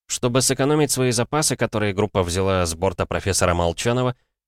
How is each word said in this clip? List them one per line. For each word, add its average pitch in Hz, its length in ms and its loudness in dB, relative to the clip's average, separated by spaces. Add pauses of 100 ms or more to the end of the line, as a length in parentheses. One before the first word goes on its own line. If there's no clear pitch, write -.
Чтобы 127 340 0
сэкономить 143 500 2
свои 127 200 0
запасы, 123 440 0
которые 107 380 -2
группа 98 300 0
взяла 92 420 0
с 82 100 -4
борта 90 300 -2
профессора 90 480 0
Молчанова, 120 640 0 (320)